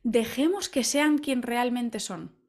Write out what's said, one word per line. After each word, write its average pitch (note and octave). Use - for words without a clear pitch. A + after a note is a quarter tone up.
Dejemos B3+
que B3+
sean D4
quien C4+
realmente A#3+
son. E3